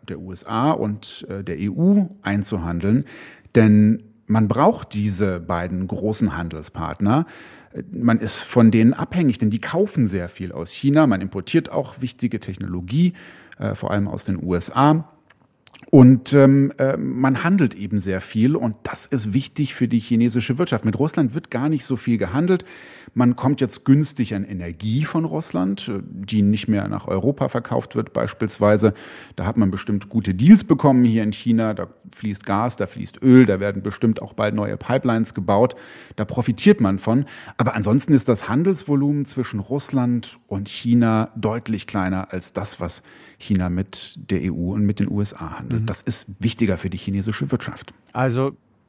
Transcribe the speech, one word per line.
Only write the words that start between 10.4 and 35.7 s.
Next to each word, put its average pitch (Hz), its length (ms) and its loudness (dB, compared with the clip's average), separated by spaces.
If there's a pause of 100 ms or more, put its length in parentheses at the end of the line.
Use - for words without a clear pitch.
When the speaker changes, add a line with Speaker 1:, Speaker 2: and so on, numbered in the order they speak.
Speaker 1:
aus 85 180 -10
China. 143 360 4
Man 95 140 2
importiert 98 500 -4
auch - 300 -6
wichtige 123 400 -6
Technologie, 98 720 -2 (460)
äh, 104 160 -4
vor - 160 -6
allem 101 180 0
aus - 160 -8
den 95 180 -4
U 90 120 -2
S 87 200 -4
A. 151 300 2 (840)
Und, 131 440 8
ähm, 139 440 6
äh, 135 200 0
man 131 460 -2
handelt 170 300 2
eben 101 260 -4
sehr 92 220 -4
viel 120 340 0
und 117 280 -4
das - 220 -10
ist 107 280 -4
wichtig 139 400 -4
für 123 140 -2
die 117 120 0
chinesische 117 580 0
Wirtschaft. 156 280 -2
Mit 107 140 0
Russland 139 340 0
wird 156 160 -8
gar 127 200 -4
nicht 151 160 -2
so 123 120 -4
viel 117 200 -2
gehandelt. 147 480 0 (480)
Man 123 220 2
kommt 131 240 0
jetzt - 240 -4
günstig 135 520 2
an 98 100 -6
Energie 101 580 -4
von 160 220 -2
Russland, 160 640 -4
äh, 98 140 -6
die 101 400 -2
nicht 104 240 2
mehr 101 200 0
nach 101 200 -8
Europa 127 420 0
verkauft 120 460 -4
wird 113 180 -4
beispielsweise. 107 800 2 (420)
Da 95 100 -6
hat 117 120 -2
man 101 140 2
bestimmt 98 360 -6
gute 98 280 -2
Deals 170 280 10
bekommen 135 400 4
hier 113 200 2
in 104 100 -2
China. 113 400 0
Da 95 140 -8 (260)
fließt 104 320 -8
Gas, 110 320 -2
da 101 80 -2
fließt - 380 -14
Öl, 127 240 10
da 98 120 0
werden 98 220 -4
bestimmt 107 400 -2
auch 107 120 -16
bald 107 200 -2
neue 104 240 -4
Pipelines 120 560 -2
gebaut. 104 420 2 (400)